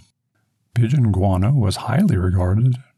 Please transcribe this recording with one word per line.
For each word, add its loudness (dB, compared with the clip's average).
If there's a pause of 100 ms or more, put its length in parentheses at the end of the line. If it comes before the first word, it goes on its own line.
(760)
Pigeon 2
guano 0
was 0
highly 0
regarded, 0 (220)